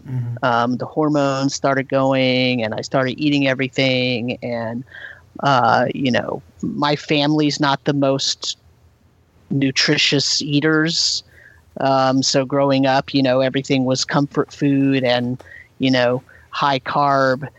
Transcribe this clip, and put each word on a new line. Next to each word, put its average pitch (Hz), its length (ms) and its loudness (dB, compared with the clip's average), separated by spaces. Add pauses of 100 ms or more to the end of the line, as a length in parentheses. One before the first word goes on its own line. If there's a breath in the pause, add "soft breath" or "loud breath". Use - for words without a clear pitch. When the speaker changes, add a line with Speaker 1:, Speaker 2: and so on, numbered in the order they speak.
Speaker 1:
Mm-hmm. 120 380 -6
Speaker 2:
Um, 120 320 0
the 123 100 -8
hormones 139 680 0
started 135 340 -2
going, 127 760 2
and 110 100 -2
I 107 100 -6
started 127 360 -2
eating 143 300 2
everything. 127 920 -2
And, 117 420 -6 (560 loud breath)
uh, 120 540 4
you - 160 -2
know, - 300 -2 (220)
my 143 320 -2
family's 147 640 0
not 139 260 0
the 147 100 0
most 139 600 -2 (960)
nutritious 139 880 0
eaters. 156 840 0 (560 soft breath)
Um, 131 420 2
so 135 220 0
growing 139 420 2
up, 131 260 0
you 139 100 2
know, 131 180 2
everything 131 460 0
was 127 180 0
comfort - 480 0
food 135 500 2
and, 123 400 -2 (360 loud breath)
you 131 120 2
know, 123 320 2 (280 loud breath)
high 143 280 0
carb. 135 720 0 (100)